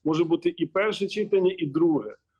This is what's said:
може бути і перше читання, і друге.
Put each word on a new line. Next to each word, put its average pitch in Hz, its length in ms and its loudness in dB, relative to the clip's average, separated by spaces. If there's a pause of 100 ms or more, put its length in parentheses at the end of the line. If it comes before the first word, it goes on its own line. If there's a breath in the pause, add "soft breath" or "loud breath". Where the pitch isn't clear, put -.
може 156 200 2
бути 165 320 -2
і 160 100 -2
перше 196 400 -2
читання, 190 520 0
і 160 80 -2
друге. 143 480 0 (240)